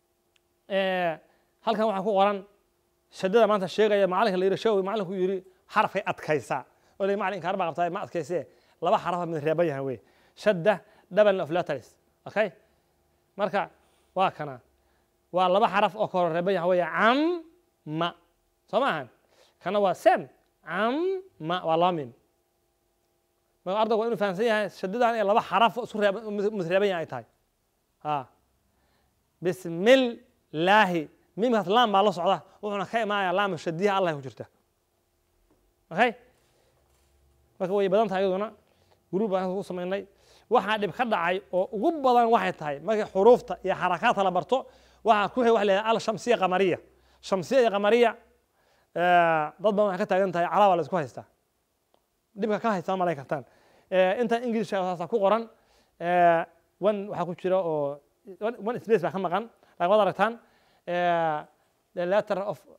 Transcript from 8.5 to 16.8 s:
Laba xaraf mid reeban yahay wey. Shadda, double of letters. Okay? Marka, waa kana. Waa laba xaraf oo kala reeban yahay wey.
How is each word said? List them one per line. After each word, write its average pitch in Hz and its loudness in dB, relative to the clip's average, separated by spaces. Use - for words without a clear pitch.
Laba 185 2
xaraf 175 -4
mid 160 -6
reeban 156 0
yahay 139 -4
wey. 127 -6
Shadda, 202 0
double 196 4
of 143 -6
letters. 156 -4
Okay? 202 -2
Marka, 190 -4
waa 185 0
kana. 139 -12
Waa 180 2
laba 202 4
xaraf 196 2
oo 208 -2
kala 175 0
reeban 175 0
yahay 170 -2
wey. 185 2